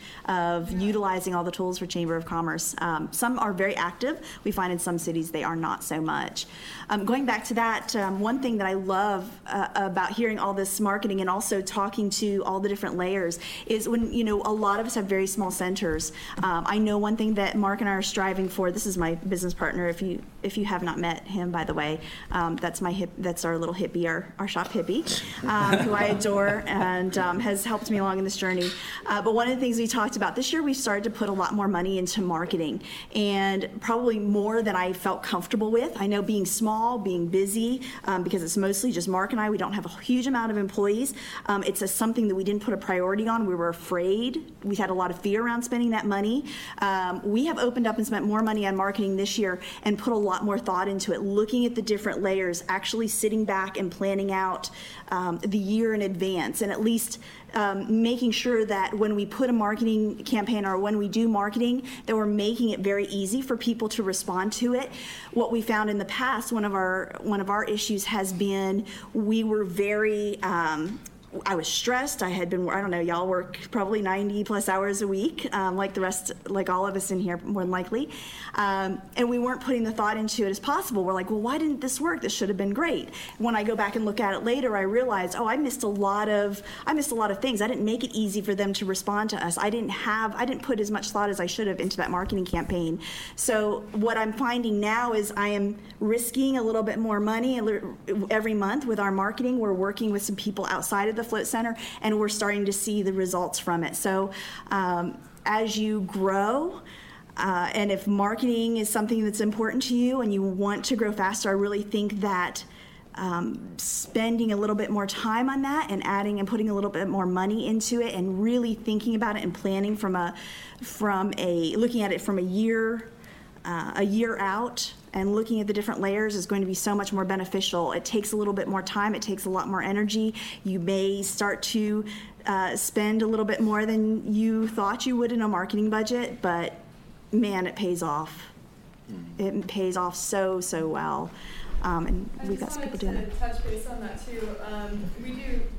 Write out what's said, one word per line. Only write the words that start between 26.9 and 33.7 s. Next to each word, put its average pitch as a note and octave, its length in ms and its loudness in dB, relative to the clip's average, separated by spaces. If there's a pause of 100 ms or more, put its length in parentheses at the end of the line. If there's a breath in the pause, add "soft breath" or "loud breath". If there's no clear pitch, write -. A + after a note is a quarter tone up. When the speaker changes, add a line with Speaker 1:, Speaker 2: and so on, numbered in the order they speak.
Speaker 1:
um, F#3 240 0
has G3+ 240 0
helped A3 260 -2
me G#3+ 60 2
along F#3+ 220 2
in F#3+ 40 0
this F#3+ 140 -2
journey. F3+ 320 0 (360 loud breath)
Uh, G#3 160 2
but A3 140 4
one A#3 140 4
of C4 60 2
the B3 40 0
things A#3+ 180 2
we A#3 80 2
talked A3+ 300 2
about G3 180 0
this C4 200 -2
year, D#4+ 100 2
we C#4 100 2
started G#3 300 0
to A3+ 60 0
put G#3 180 -2
a G3+ 60 0
lot F#3+ 200 0
more G3+ 140 2
money F#3+ 300 2
into F#3 240 0
marketing, E3+ 600 0 (320 loud breath)
and G3 540 2 (140)